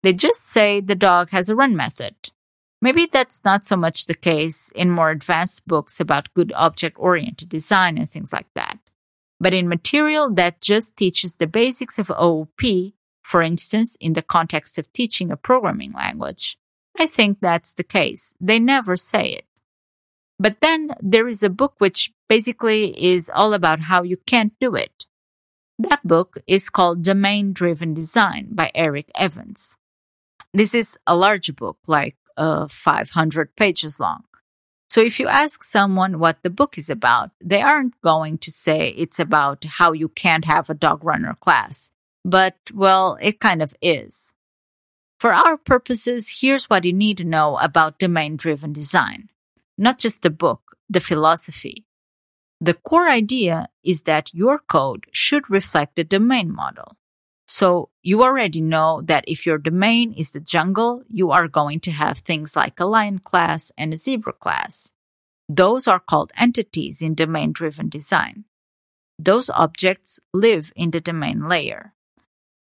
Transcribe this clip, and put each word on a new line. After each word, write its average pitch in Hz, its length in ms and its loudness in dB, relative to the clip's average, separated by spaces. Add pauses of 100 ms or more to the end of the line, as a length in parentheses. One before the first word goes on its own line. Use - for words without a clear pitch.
They 190 100 4
just 453 360 0
say 208 320 4
the 196 140 -2
dog 180 360 4
has 185 180 0
a 220 80 0
run 262 200 4
method. 123 380 -6 (680)
Maybe 311 260 2
that's 262 380 0
not 202 200 2
so 202 120 0
much 165 300 -2
the - 80 -4
case 160 600 -2
in 180 160 2
more 165 200 2
advanced 160 560 -2
books 156 320 -4
about 143 360 -2
good 170 200 0
object-oriented 165 920 -2
design 170 480 0
and 156 140 -6
things - 220 -12
like - 220 -10
that. - 240 -10 (640)
But 185 140 2
in 180 140 0
material 294 680 0
that 175 260 0
just 214 360 0
teaches 185 380 -2
the 165 120 -2
basics 233 520 -2
of 196 120 -4
O - 60 -2
O 160 400 0
P, 196 380 -2 (280)
for - 180 2
instance, 175 600 -2
in 165 120 -2
the 160 100 -2
context - 540 -2
of - 160 -10
teaching 214 380 -4
a - 60 -6
programming 202 560 -2
language, - 640 -8 (400)
I 320 80 2
think 208 340 2
that's 170 320 0
the - 120 -8
case. - 540 -4
They 214 200 2
never 233 380 2
say - 340 -2
it. - 160 -14 (920)
But 214 220 -2
then 311 300 0 (100)
there 220 260 2
is 226 160 -6
a 202 80 2
book 262 280 -2
which - 340 0 (160)
basically 220 640 0 (100)
is 180 320 2
all 208 200 2
about 160 260 2
how 180 220 2
you 180 240 -4
can't 220 340 2
do 247 140 0
it. - 320 -8 (720)
That 240 280 -2
book 170 400 2
is 196 220 2
called 175 340 2
Domain 196 500 0
Driven 170 420 -2
Design 165 580 -2
by 165 220 -2
Eric 147 440 -2
Evans. - 560 -6 (800)
This 208 220 2
is 233 220 -2 (100)
a 170 100 4
large 185 400 2
book, - 300 -10
like, 147 300 0 (200)
uh, 156 320 -2
five - 420 -2
hundred 160 460 -2
pages 165 420 -2
long. 85 260 -4 (640)
So 226 100 4
if 226 180 2
you 262 100 0
ask 294 360 2
someone 190 540 0
what 165 240 0
the 180 80 -2
book 285 280 0
is 156 120 -10
about, 120 400 2 (100)
they 196 220 0
aren't 277 380 0
going 160 380 0
to - 140 -10
say 156 440 -2
it's 160 220 -6
about 147 460 0
how 165 280 2
you 156 160 -4
can't 160 360 0
have 160 240 -2
a 160 60 -4
dog 151 300 0
runner 151 360 -4
class. 139 500 0 (340)
But, 185 320 2 (160)
well, 190 480 2
it 214 200 -2
kind 175 220 2
of 147 200 -6
is. - 500 -4 (840)
For 226 140 4
our 311 240 4
purposes, 247 840 -2
here's 269 300 2
what 190 140 4
you 175 80 2
need 202 260 2
to 180 60 -6
know 156 340 0
about 156 400 2
domain-driven 156 760 -2
design, 147 580 -4 (460)
not 240 220 2
just - 240 -4
the 170 80 4
book, 151 460 -4 (120)
the 185 120 0
philosophy. - 840 -2 (760)
The 165 140 0
core 339 340 2
idea 220 600 0 (160)
is 170 180 0
that 156 300 -2
your 180 260 2
code 135 520 -2
should - 400 0
reflect 170 460 0
the 165 80 -2
domain 202 480 0
model. - 440 -12 (500)
So 180 440 0 (120)
you 208 200 4
already 226 400 2
know 160 400 0
that 160 240 0
if - 180 -6
your 160 140 0
domain 214 560 0
is 151 160 -8
the 147 100 -14
jungle, 196 680 -2
you 180 220 0
are 165 160 4
going 147 340 -2
to 175 100 -6
have 151 280 -2
things 156 380 -6
like - 240 -2
a 175 60 0
lion 208 320 0
class 165 580 -2
and 156 160 -4
a 160 60 -6
zebra 240 340 -6
class. - 600 -8 (560)
Those 190 380 2
are 185 140 4
called - 380 0
entities 196 640 -2
in 160 120 -2
domain-driven 156 760 -4
design. 151 540 -4 (760)
Those 202 320 2
objects - 720 -2 (120)
live 185 420 2
in 165 160 -2
the 165 100 -2
domain 160 460 -6
layer. 160 460 -2 (720)